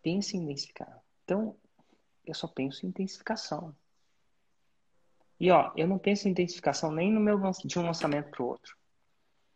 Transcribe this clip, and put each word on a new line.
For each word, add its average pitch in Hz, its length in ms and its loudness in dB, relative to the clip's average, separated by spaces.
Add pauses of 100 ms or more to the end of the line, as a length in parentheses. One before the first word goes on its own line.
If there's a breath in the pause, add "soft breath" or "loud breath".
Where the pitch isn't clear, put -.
pensa 196 340 -2
em 180 60 -2
intensificar. - 600 -8 (220)
Então, 208 320 -2 (720)
eu 160 80 -10
só - 140 -10
penso 135 380 -6
em 185 40 -4
intensificação. 180 880 -6 (1600)
E, 180 120 6
ó, 160 240 6
eu 165 120 2
não 190 120 2
penso 202 280 2
em 190 40 4
intensificação 165 600 0
nem 170 200 2
no 220 80 4
meu 208 180 4
lan-, 190 140 0 (120)
de 143 140 -4
um 175 80 2
lançamento 151 460 -2
pro 123 160 -4
outro. - 280 -10 (800)